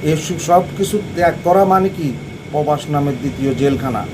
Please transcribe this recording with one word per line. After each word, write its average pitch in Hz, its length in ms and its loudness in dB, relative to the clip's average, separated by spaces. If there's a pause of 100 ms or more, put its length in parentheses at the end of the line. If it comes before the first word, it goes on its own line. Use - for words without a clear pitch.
এসব 156 360 0
সব 175 240 4 (120)
কিছু 196 200 -2 (160)
ত্যাগ 170 320 2
করা 185 220 6
মানে 190 240 4
কি? 170 180 -4 (420)
প্রবাস 147 400 0
নামের 143 300 0
দ্বিতীয় 135 340 -2
জেলখানা। 131 480 0 (120)